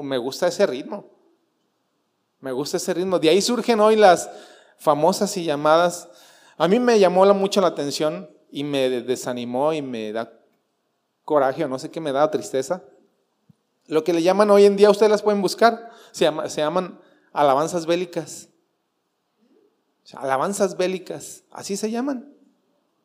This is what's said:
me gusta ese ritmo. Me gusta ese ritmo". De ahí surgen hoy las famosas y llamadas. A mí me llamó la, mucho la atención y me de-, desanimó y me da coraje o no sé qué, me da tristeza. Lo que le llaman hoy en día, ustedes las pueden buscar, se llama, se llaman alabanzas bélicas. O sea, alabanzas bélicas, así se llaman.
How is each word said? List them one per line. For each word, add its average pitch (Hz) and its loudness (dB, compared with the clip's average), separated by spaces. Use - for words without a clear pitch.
me 135 -6
gusta 131 -4
ese 180 0
ritmo. - -10
Me 135 -12
gusta 143 -6
ese 175 -4
ritmo". 180 -2
De 156 4
ahí 185 4
surgen 233 0
hoy 214 4
las 196 6
famosas 160 0
y 175 -6
llamadas. 160 0
A 160 2
mí 202 4
me 240 2
llamó 185 4
la, 202 6
mucho 196 0
la 180 2
atención 156 -4
y 143 -10
me 139 -2
de-, 127 -4
desanimó 123 -4
y 151 -6
me 113 -8
da 113 -8
coraje 143 0
o - -8
no 131 -8
sé 151 -12
qué, - -12
me 156 -6
da 143 0
tristeza. 139 -6
Lo 156 -2
que 175 -2
le 170 0
llaman 196 4
hoy 202 8
en 202 4
día, 202 6
ustedes 208 4
las 208 0
pueden 208 0
buscar, 220 0
se - 0
llama, 151 -2
se - -6
llaman 170 -4
alabanzas 156 0
bélicas. 170 -6
O - -20
sea, - -18
alabanzas 185 -2
bélicas, 180 -6
así - -10
se 220 -6
llaman. 240 -8